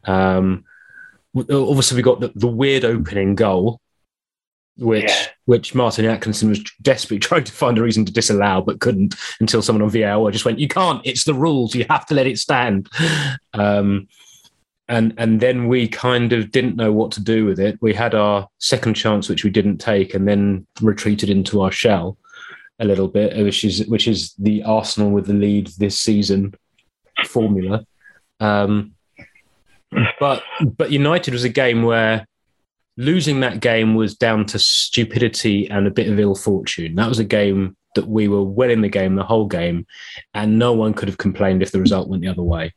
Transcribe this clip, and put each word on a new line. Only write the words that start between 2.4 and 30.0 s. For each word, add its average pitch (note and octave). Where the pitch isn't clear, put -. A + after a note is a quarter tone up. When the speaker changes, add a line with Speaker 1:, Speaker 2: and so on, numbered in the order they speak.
Speaker 1:
weird B2+
opening G2
goal, G2+
which, A2+
Speaker 2:
Yeah. -
Speaker 1:
which A#2+
Martin A2+
Atkinson A2
was G#2
desperately A2+
<laughs> -
trying E3
to -
find A#2+
a A2
reason A2
to F#2
disallow, G2+
but -
couldn't G2+
until A2
someone A2
on G#2
V A2
A G2+
R A2
just G#2+
went, A2+
"You D3
can't, E3
it's B2+
the D#3
rules, C3+
you A#2+
have D3+
to D3+
let C3+
it A2+
stand." A#2+
Um, G2+
and, A2+
and A2+
then B2
we B2
kind A#2+
of A2
didn't B2+
know A2
what G#2+
to G#2+
do A2
with F#2+
it. G#2+
We A2
had A2
our G#2
second A2+
chance, G#2
which -
we G2+
didn't G2
take, G2+
and F#2+
then G2+
retreated G#2
into G2
our F#2+
shell F#2+
a A#2
little G2
bit, G#2
which G2+
is, G2+
which A2
is -
the G#2
Arsenal G#2+
with G2
the G2+
lead G2+
this G2+
season G2+
formula. G#2
Um, G#2